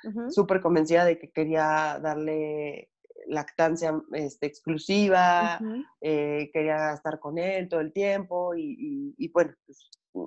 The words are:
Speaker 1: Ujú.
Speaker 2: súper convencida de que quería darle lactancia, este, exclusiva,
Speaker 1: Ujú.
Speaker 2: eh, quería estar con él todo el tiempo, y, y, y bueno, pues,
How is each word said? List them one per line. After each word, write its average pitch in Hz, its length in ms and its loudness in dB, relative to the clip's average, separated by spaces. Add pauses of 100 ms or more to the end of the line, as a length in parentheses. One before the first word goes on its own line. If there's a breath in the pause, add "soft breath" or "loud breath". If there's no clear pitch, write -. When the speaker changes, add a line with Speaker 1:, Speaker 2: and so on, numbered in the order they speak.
Speaker 1:
Ujú. 226 280 -8
Speaker 2:
súper 190 300 2
convencida 170 440 4
de 170 140 4
que 165 120 -18
quería 156 680 0
darle 151 880 -4 (380)
lactancia, 156 720 0 (140)
este, 147 340 -6
exclusiva, 175 1120 2
Speaker 1:
Ujú. 220 220 -6 (180)
Speaker 2:
eh, 147 520 -2
quería 156 400 0
estar 151 260 -6
con 151 180 -8
él 185 300 -2
todo 175 140 -2
el 156 120 -4
tiempo, 180 600 -2
y, 151 200 -6 (420)
y, 160 80 -4
y 165 60 -8
bueno, 170 220 2 (120)
pues, - 240 -20 (380)